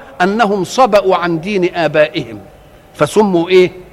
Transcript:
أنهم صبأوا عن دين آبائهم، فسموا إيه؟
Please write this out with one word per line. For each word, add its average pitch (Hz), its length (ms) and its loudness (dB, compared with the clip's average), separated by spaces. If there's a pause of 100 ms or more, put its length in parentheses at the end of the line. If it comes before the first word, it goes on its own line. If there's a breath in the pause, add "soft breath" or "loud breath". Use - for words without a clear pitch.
(220 loud breath)
أنهم 202 420 0
صبأوا 196 520 2
عن 170 240 -2
دين 185 340 -4
آبائهم، 151 640 -2 (560)
فسموا 175 540 0
إيه؟ 185 240 4 (200)